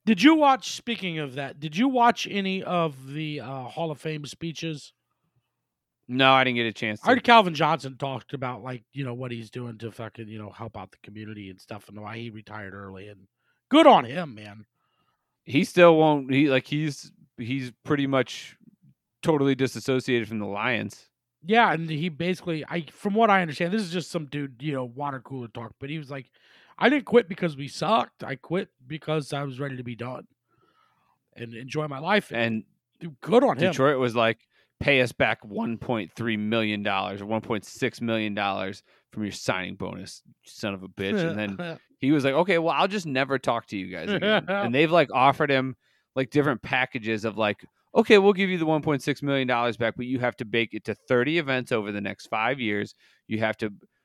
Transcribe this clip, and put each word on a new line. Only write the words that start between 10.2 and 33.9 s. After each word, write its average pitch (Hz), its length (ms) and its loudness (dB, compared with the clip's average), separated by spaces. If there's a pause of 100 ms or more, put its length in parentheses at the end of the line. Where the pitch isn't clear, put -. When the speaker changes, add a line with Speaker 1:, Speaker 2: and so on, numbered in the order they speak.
Speaker 1:
you 110 120 -12
know, 104 120 -12
help 113 260 -14
out 98 140 -14
the - 140 -20
community 104 460 -14
and 92 100 -20
stuff - 280 -16
and 104 120 -18
why 104 180 -12
he 117 120 -12
retired 104 440 -14
early, 98 320 -16
and 101 220 -20 (400)
good 311 180 6
on 185 180 8
him, 139 300 -8
man. 104 300 -18 (800)
Speaker 2:
He 139 180 2
still 170 340 8
won't, 147 380 4
he, 143 160 6
like, 131 160 2
he's, 147 460 -4 (260)
he's 127 320 -6 (140)
pretty 143 240 0
much - 480 -2 (640)
totally 139 320 4
disassociated 123 720 0
from 110 140 -6
the 101 60 -4
Lions. 104 600 -4 (380)
Speaker 1:
Yeah, 208 280 4
and 160 160 -4
he 156 200 -4
basically, 165 600 -6
I, 165 220 -6
from 202 240 -4
what 220 160 6
I 196 100 6
understand, 170 320 -2
this 220 100 0
is 165 100 -8
just 175 180 -4
some 160 160 -6
dude, 139 340 -8
you 151 120 -6
know, 131 140 -4
water 135 340 -8
cooler 123 260 -12
talk, 110 320 -14
but 139 120 -12
he 156 60 -8
was 143 140 -12
like, 135 180 -12 (480)
"I 220 140 4
didn't 277 160 0
quit 233 240 4
because 170 260 -4
we 143 120 -10
sucked. 147 560 -2
I 135 100 -8
quit - 340 -6 (180)
because 151 460 -4
I 143 120 -4
was 131 160 -8
ready 139 180 -8
to 127 60 -8
be 120 120 -8
done 120 300 -10 (1080)
and 117 200 -14
enjoy 135 340 -6
my 139 100 -8
life." 190 320 0
Speaker 2:
And 117 340 0 (340)
Speaker 1:
Dude, 170 240 -14
good 220 200 6
on 196 140 4
him. 175 140 2
Speaker 2:
Detroit 135 280 4